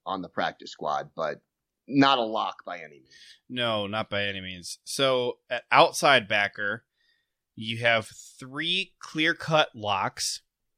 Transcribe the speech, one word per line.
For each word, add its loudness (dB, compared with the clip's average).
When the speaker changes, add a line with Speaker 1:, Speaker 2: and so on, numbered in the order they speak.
Speaker 1:
on -6
the -12
practice -6
squad, -6
but -4
not 4
a 2
lock -4
by -12
any -20
means. -20
Speaker 2:
No, -2
not -4
by -2
any -4
means. -12
So, 0
at -6
outside 6
backer, -2
you -8
have 4
three -6
clear-cut 0
locks. -2